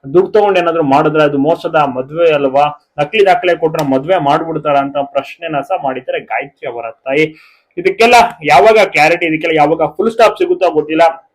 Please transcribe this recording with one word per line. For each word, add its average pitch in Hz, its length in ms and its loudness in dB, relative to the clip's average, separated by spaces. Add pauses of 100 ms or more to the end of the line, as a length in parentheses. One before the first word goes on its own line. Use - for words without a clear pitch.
(140)
ದುಡ್ಡು 185 180 2
ತಗೊಂಡು 202 280 2
ಏನಾದ್ರು 165 220 0
ಮಾಡಿದ್ರೆ 151 400 2
ಅದು 143 160 0
ಮೋಸದ 165 360 -2
ಮದುವೆ 147 560 0
ಅಲ್ವಾ? 143 540 -2 (160)
ನಕಲಿ 196 260 0
ದಾಖಲೆ 175 300 2
ಕೊಟ್ರೆ 156 320 -2
ಮದುವೆ 143 300 0
ಮಾಡ್ಬಿಡ್ತಾರ 151 580 -2
ಅಂತ 139 260 -2
ಪ್ರಶ್ನೆನ 139 680 -6
ಸಹ 180 140 -4
ಮಾಡಿದ್ದಾರೆ 131 380 -6
ಗಾಯತ್ರಿ 131 480 -10
ಅವರ 117 220 -10
ತಾಯಿ. 151 440 -4 (440)
ಇದಕ್ಕೆಲ್ಲ 190 360 2 (300)
ಯಾವಾಗ 196 420 6
ಕ್ಲಾರಿಟಿ, 160 400 0
ಇದಕ್ಕೆಲ್ಲ 160 300 -2
ಯಾವಾಗ 156 260 2
ಫುಲ್ 190 300 -2
ಸ್ಟಾಪ್ 220 260 2
ಸಿಗುತ್ತೋ 175 320 0
ಗೊತ್ತಿಲ್ಲ. 160 640 0